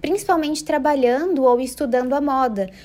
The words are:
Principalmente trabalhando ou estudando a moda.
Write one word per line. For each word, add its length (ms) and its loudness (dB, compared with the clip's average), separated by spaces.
Principalmente 600 -2
trabalhando 800 0
ou 180 4
estudando 520 -2
a 80 0
moda. 480 0